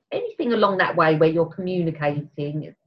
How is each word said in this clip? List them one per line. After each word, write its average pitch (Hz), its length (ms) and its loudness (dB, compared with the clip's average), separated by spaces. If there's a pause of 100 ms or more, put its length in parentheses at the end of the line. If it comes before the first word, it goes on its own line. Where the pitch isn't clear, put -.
(120)
anything 392 400 -4
along 202 260 2
that - 180 0
way 160 200 4
where 160 120 6
you're 160 180 0
communicating 151 1300 -4 (120)